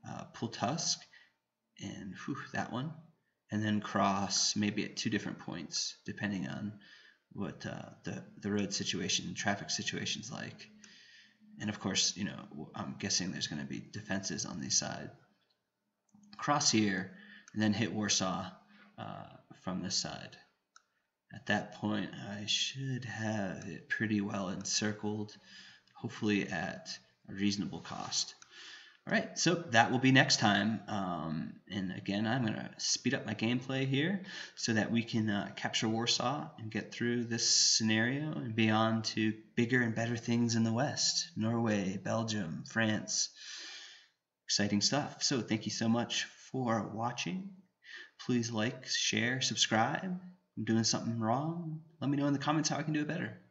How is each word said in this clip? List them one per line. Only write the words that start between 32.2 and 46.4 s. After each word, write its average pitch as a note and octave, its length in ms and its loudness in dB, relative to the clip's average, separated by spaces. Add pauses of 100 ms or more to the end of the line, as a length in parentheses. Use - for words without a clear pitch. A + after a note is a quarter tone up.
I'm B2 180 2
gonna D#2+ 320 -2
speed - 380 0
up - 100 -4
my D#2+ 100 -4
gameplay C3 540 0
here E3 360 2 (320)
so - 180 0
that G#2 180 4
we A#2 100 4
can, A2 280 2
uh, G2+ 260 0
capture A#2+ 320 0
Warsaw A#2+ 720 0
and A2 120 -8
get G#2+ 220 -4
through A#2+ 320 0
this A#2 240 0
scenario A#2+ 840 4
and B2+ 220 -4
be A2 160 6
on A2+ 320 4
to A2 300 2 (240)
bigger A#2+ 240 4
and A2+ 140 2
better A#2 220 0
things A#2 380 2
in A2+ 100 4
the A2+ 80 4
West. - 600 0
Norway, G#2+ 640 2
Belgium, A2 720 -2
France. - 600 0 (1120)
Exciting G2+ 380 4
stuff. - 400 0
So C3+ 180 2
thank G#2+ 240 -2
you G#2+ 80 -2
so - 160 0
much A#2 360 2
for A2+ 720 -2